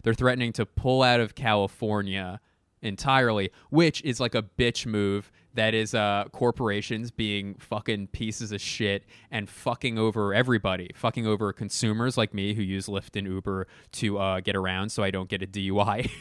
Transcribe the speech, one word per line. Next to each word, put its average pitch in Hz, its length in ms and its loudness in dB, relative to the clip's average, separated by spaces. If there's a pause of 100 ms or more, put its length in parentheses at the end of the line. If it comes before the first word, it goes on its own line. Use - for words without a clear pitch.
They're 113 140 2
threatening 123 380 2
to 110 120 -2
pull 131 380 2
out 123 160 6
of 110 160 -2
California 101 1080 -2 (400)
entirely, 113 680 2 (180)
which 156 320 4
is, 131 180 -4
like, 120 140 -2
a 113 80 2
bitch 120 460 -2
move 101 440 0 (240)
that 110 180 2
is, 110 200 0
uh, 104 380 2
corporations 117 800 -2
being 101 440 -4
fucking 104 520 -4
pieces 110 440 -6
of 101 100 -6
shit 101 440 -2 (260)
and 107 180 -6
fucking 120 480 -4
over 107 360 2
everybody, 98 640 2
fucking 117 300 -2
over 107 260 0
consumers 113 680 -2
like 107 160 2
me 101 200 -2
who 110 80 -2
use 95 260 -4
Lyft 98 300 -6
and 98 100 -4
Uber 95 400 -4 (260)
to, 101 240 0
uh, 95 240 0
get 95 140 -2
around 92 340 -2
so 107 140 -2
I 98 80 0
don't 92 180 -4
get 95 120 -4
a 95 60 -8
D 98 140 -8
U 95 180 0
I, 107 260 2 (160)